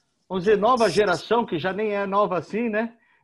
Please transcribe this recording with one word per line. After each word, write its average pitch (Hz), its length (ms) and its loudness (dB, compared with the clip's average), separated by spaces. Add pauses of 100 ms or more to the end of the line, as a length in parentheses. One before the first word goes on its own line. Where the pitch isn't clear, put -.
(300)
vamos 185 140 -4
dizer, 214 120 4
nova 226 320 2
geração, 202 560 0
que 180 140 -4
já 185 160 -4
nem 208 200 -4
é 202 120 -2
nova 190 320 0
assim, 226 320 -4
né? 226 260 -4 (280)